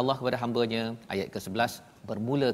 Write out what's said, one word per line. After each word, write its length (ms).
Allah 200
kepada 220
hamba-Nya. 400
Ayat 200
ke 120
sebelas, 260
bermula 440